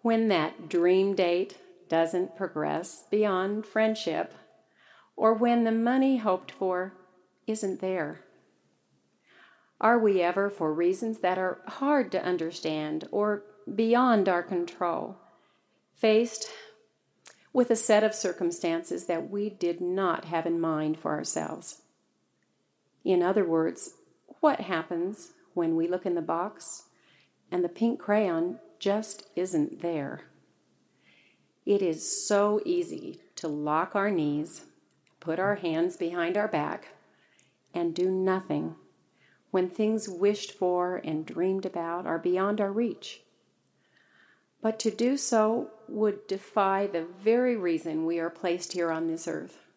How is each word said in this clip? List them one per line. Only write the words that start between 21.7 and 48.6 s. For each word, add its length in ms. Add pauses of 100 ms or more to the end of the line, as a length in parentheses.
In 200
other 200
words, 520 (420)
what 220
happens 720 (220)
when 200
we 140
look 180
in 80
the 80
box 640 (680)
and 140
the 40
pink 300
crayon 640 (180)
just 560
isn't 460
there? 500 (1400)
It 160
is 420
so 400
easy 560 (140)
to 140
lock 480
our 160
knees, 540 (520)
put 220
our 160
hands 400
behind 400
our 100
back, 480 (800)
and 180
do 160
nothing 680 (720)
when 180
things 400
wished 440
for 520
and 220
dreamed 400
about 400
are 120
beyond 420
our 120
reach. 520 (1400)
But 180
to 120
do 260
so 560 (160)
would 400
defy 580
the 180
very 520
reason 500
we 140
are 100
placed 420